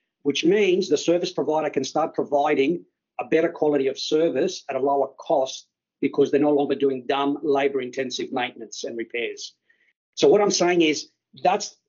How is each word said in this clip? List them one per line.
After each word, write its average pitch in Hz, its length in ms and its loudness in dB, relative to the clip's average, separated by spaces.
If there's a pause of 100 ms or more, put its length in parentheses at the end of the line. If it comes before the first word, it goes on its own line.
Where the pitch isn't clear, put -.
(240)
which 143 220 0
means 190 420 4
the 143 100 2
service 175 340 0
provider 151 380 -2
can 139 140 -2
start 156 300 -4
providing 143 720 0 (360)
a 123 60 -8
better 160 240 2
quality 143 380 0
of 131 100 -4
service 156 720 0
at 135 60 -4
a 131 40 -4
lower 139 280 0 (100)
cost - 500 -2 (340)
because 139 300 2
they're 143 80 2
no 147 140 2
longer 143 220 0
doing 131 320 -2
dumb 143 360 -2
labor-intensive 135 880 -2
maintenance 123 520 -8
and 120 140 -10
repairs. 113 580 -8 (600)
So 156 120 4
what 190 140 6
I'm 202 100 2
saying 175 300 2
is 156 280 0 (340)
that's, 190 320 0 (140)